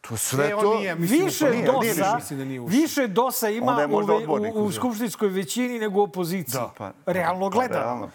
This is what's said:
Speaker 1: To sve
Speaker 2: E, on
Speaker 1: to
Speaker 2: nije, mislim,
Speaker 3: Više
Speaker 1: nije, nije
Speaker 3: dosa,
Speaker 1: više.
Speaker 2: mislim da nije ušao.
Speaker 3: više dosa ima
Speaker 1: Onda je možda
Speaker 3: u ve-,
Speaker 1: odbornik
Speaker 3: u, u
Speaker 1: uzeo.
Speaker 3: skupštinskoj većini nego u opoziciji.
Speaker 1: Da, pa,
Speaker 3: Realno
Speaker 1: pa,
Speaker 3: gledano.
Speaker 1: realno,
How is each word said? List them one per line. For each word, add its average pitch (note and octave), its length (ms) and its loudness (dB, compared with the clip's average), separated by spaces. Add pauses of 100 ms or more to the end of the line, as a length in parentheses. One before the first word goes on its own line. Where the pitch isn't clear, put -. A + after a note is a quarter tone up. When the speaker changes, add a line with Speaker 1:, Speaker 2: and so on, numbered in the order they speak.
Speaker 1:
To A2+ 160 -8
sve C3+ 280 0
Speaker 2:
E, G3+ 100 0
on G#3+ 60 0
Speaker 1:
to G#3 140 4
Speaker 2:
nije, F#3+ 200 -2
mislim, G#3+ 300 2
Speaker 3:
Više D#4 200 0
Speaker 1:
nije, A#3+ 100 4
nije A3+ 100 0
Speaker 3:
dosa, C4 160 4
Speaker 1:
više. G3+ 340 2
Speaker 2:
mislim D3 240 -6
da C3+ 60 -6
nije C3 160 -6
ušao. A#2+ 100 -4
Speaker 3:
više C#4 360 2
dosa A3+ 420 0
ima A#3 180 -2
Speaker 1:
Onda B3 140 2
je D4 80 2
možda G#3 240 2
Speaker 3:
u G#3+ 40 4
ve-, A3+ 60 -2
Speaker 1:
odbornik A3 320 -2
Speaker 3:
u, G#3+ 40 0
u - 20 2
Speaker 1:
uzeo. G#3 120 0
Speaker 3:
skupštinskoj A3 560 -2
većini A#3 500 -2
nego G#3 200 0
u G#3 40 4
opoziciji. F3 500 -4
Speaker 1:
Da, A#2+ 240 -4
pa, G2 140 -8 (140)
Speaker 3:
Realno F3+ 400 0
Speaker 1:
pa, G3 100 -4
Speaker 3:
gledano. A#3+ 260 0
Speaker 1:
realno, A#2 340 -4